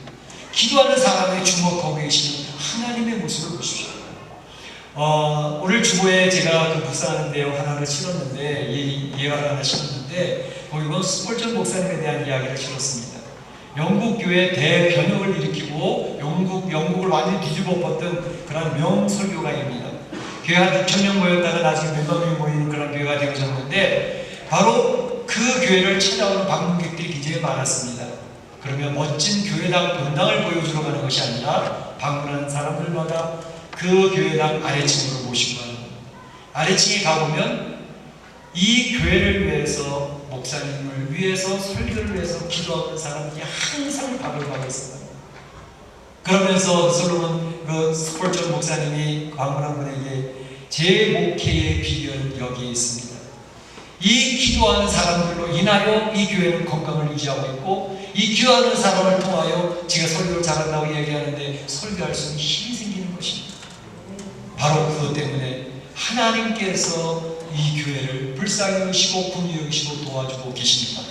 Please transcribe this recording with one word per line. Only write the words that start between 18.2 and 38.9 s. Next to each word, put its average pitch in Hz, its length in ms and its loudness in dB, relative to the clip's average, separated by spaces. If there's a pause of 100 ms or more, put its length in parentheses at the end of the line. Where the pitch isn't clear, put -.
그런 151 320 -2
명설교가입니다. 165 1080 0 (580)
교회 175 120 4
한 185 240 6
육천 196 220 4
명 202 180 4
모였다가 175 400 4
나중에 156 360 2
몇만 170 220 0
명이 160 180 2
모이는 147 320 0
그런 147 220 -2
교회가 143 280 0
되어졌는데, 139 1300 0
바로 - 800 4
그 247 400 2
교회를 190 340 4
찾아오는 190 480 2
방문객들이 170 680 0
굉장히 151 260 -4
많았습니다. 127 640 -2 (580)
그러면 143 320 -4
멋진 156 500 0
교회당 175 600 2
본당을 180 400 2
보여주러 156 400 0
가는 139 180 -2
것이 135 200 0
아니라 - 800 -2
방문하는 143 500 -4
사람들마다 165 880 -2 (320)
그 185 420 6
교회당 156 500 2
아래층으로 139 600 0
모시고 120 360 -2
가는 120 140 -8
겁니다. 117 200 -14 (580)
아래층에 190 480 2
가보면 156 800 0 (760)
이 226 440 4